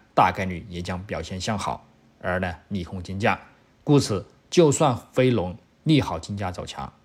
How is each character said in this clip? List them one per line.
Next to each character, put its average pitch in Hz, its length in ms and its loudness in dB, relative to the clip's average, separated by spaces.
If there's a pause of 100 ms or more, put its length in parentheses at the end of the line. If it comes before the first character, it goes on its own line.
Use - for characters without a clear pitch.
(120)
大 - 200 6
概 98 120 -4
率 90 240 -6
也 87 140 -8
将 92 220 -6
表 80 180 -6
现 92 180 -10
向 107 160 -2
好， - 300 -6 (340)
而 92 200 -2
呢， 87 160 -4 (120)
利 98 140 -4
空 90 180 -10
金 95 200 -8
价。 104 200 0 (440)
故 143 160 6
此， 101 260 -2 (240)
就 160 220 6
算 135 260 2 (140)
非 131 180 4
农 90 260 0 (280)
利 151 160 4
好 82 180 -2
金 101 180 -8
价 98 140 -4
走 85 160 -10
强 - 260 -12 (120)